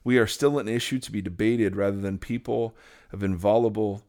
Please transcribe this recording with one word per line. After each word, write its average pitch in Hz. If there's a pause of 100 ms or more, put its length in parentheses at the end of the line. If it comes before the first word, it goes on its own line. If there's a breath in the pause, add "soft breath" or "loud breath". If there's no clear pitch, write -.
we 123
are 113
still 143
an 107
issue 120
to -
be 101
debated 101
rather 101
than 98
people 117 (380 soft breath)
of 98
inviolable 104